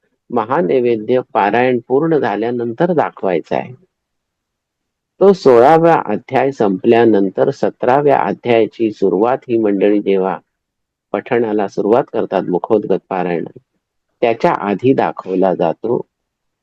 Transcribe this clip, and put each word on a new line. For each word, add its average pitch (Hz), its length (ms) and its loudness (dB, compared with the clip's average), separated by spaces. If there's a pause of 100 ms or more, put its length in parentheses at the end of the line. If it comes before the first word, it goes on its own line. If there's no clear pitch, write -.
(300)
महानैवेद्य 120 880 0 (120)
पारायण 117 460 0 (100)
पूर्ण 151 300 0
झाल्यानंतर 120 760 -2
दाखवायचा 92 640 -4
आहे, 65 160 -8 (1500)
तो 196 120 6
सोळावा 160 760 6
अध्याय 127 440 -2
संपल्यानंतर 113 1000 2
सतराव्या 135 680 0
अध्यायाची 113 720 -2
सुरुवात 104 480 0 (100)
ही 117 100 0
मंडळी 104 420 0
जेव्हा 95 380 -2 (760)
पठणाला 107 560 -2
सुरुवात 104 440 0
करतात 95 300 -2
मुखोद्गत 90 560 -2 (100)
पारायण, 90 360 -4 (760)
त्याच्या 123 320 0
आधी 101 420 0
दाखवला 92 600 -2
जातो. 90 460 -2 (600)